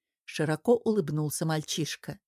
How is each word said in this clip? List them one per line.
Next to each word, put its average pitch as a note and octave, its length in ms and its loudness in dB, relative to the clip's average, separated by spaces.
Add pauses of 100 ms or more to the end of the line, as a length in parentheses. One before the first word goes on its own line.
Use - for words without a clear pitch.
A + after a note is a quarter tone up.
(240)
широко D#3+ 500 2
улыбнулся D#3 720 0
мальчишка. D#3 800 -4